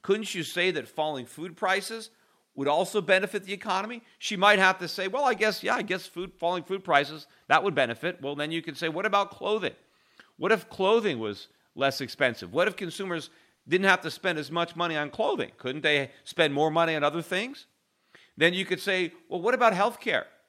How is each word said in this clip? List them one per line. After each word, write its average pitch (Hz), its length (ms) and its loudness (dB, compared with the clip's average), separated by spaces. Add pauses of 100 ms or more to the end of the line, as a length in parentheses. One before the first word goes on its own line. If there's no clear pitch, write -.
Couldn't 202 320 0
you 175 100 -4
say 180 280 0
that 139 160 -6
falling 151 380 -4
food 165 320 -12
prices 202 520 -2 (460)
would 139 140 0
also 185 320 2
benefit 196 420 2
the 190 100 -8
economy?" 208 480 -4 (180)
She - 180 -6
might 202 220 6
have 185 200 6
to 175 80 -6
say, 190 220 -4
"Well, 269 160 0
I 254 80 4
guess, 214 300 0
yeah, 202 120 0
I 254 60 -2
guess 208 260 -6
food, 180 320 -10
falling 175 240 -2
food 190 220 -6
prices, 147 420 2 (220)
that 151 120 6
would 190 140 -2
benefit." 139 460 0
Well, 139 140 -6
then 151 160 -4
you 165 100 -4
can 160 140 -12
say, 165 120 -4
"What 165 180 -4
about 202 260 2
clothing? 208 440 -2 (600)
What 190 160 2
if 185 160 -2
clothing 196 500 2
was 104 300 -6 (260)
less 135 260 0
expensive? 117 520 -2
What 170 140 2
if 214 80 -4
consumers 180 540 -8 (380)
didn't 185 200 2
have 185 140 6
to 160 100 -6
spend 175 260 -2
as 143 140 -8
much 165 240 -2
money 165 200 -2
on 147 140 -4
clothing? 220 480 -2
Couldn't 135 240 -6
they 143 300 2 (120)
spend 156 300 2
more 151 180 4
money 165 240 2
on 147 80 0
other 151 180 0
things?" 208 440 -6 (720)
Then 165 160 4
you 185 120 -2
could 180 140 -2
say, 185 340 -2 (140)
"Well, 175 140 -4
what 208 120 2
about 240 200 4
healthcare? 196 520 -2 (240)